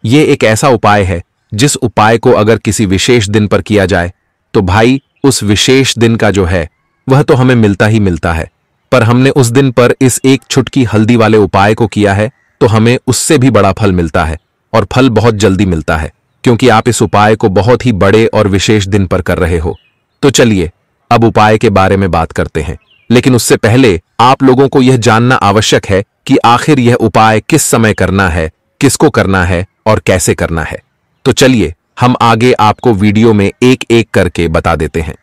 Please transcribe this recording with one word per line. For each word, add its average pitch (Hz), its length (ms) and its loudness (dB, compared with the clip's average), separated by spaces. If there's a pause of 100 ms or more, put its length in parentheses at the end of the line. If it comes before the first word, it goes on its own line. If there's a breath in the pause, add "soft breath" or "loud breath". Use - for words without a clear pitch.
ये 139 200 2
एक 135 200 0
ऐसा 110 240 0
उपाय 104 340 2
है 95 200 -4 (320)
जिस 127 220 0
उपाय 113 420 0
को 127 140 2
अगर 107 260 2
किसी 107 280 -4
विशेष 98 420 0
दिन 104 180 0
पर 98 160 -2
किया 98 240 0
जाए, 87 260 -2 (420)
तो 113 80 2
भाई 113 400 0 (220)
उस 135 180 0
विशेष 127 560 0
दिन 113 180 0
का 110 140 0
जो 95 140 0
है 85 260 -4 (380)
वह 131 140 2
तो 147 120 2
हमें 127 200 2
मिलता 107 320 0
ही 107 140 0
मिलता 87 320 -2
है, 80 180 -6 (420)
पर 127 100 2
हमने 123 280 2
उस 131 160 0
दिन 131 240 0
पर 123 300 2
इस 131 240 0
एक 135 260 0
छुटकी 131 340 -2
हल्दी 110 320 0
वाले 110 220 2
उपाय 101 360 0
को 110 120 -2
किया 101 280 -2
है, 107 160 -2 (300)
तो - 60 2
हमें 113 400 2
उससे 143 320 0
भी 131 120 2
बड़ा 101 220 2
फल 101 200 -2
मिलता 87 320 -2
है 78 140 -6 (340)
और 110 200 0
फल 131 180 2
बहुत 110 240 0
जल्दी 98 320 0
मिलता 82 300 -4
है, 78 160 -8 (320)
क्योंकि 123 240 2
आप 110 200 2
इस 120 140 -2
उपाय 107 340 2
को 113 120 -2
बहुत 101 380 0
ही 123 60 0
बड़े 101 340 2
और 107 220 0
विशेष 98 380 -2
दिन 98 200 -2
पर 90 160 -4
कर 85 160 -4
रहे 85 200 -2
हो। 80 180 -6 (460)
तो 143 80 2
चलिए, 104 400 0 (400)
अब 117 140 2
उपाय 110 340 2
के 113 120 0
बारे 95 260 0
में 98 140 -2
बात 82 220 -4
करते 80 300 -6
हैं, 73 160 -10 (320)
लेकिन 123 240 2
उससे 120 220 0
पहले 110 440 2 (200)
आप 131 220 2
लोगों 131 260 2
को 139 140 0
यह 127 140 2
जानना 117 380 2
आवश्यक 104 520 0
है 98 180 -2 (220)
कि 131 100 0
आखिर 123 420 2
यह 120 160 2
उपाय 110 460 2
किस - 220 -2
समय 113 320 0
करना 95 340 0
है, 80 240 -4 (280)
किसको 143 300 0
करना 95 340 -2
है 90 220 -4 (200)
और 107 200 0
कैसे 95 280 0
करना 82 280 -6
है। - 200 -12 (420)
तो 131 80 0
चलिए, 113 420 0 (260)
हम 123 220 0
आगे 117 300 2
आपको 110 400 0
वीडियो 107 400 2
में 101 200 0 (100)
एक 127 280 2
एक 117 240 0
करके 85 340 -2
बता 82 280 -2
देते 78 240 -6
हैं। 73 220 -10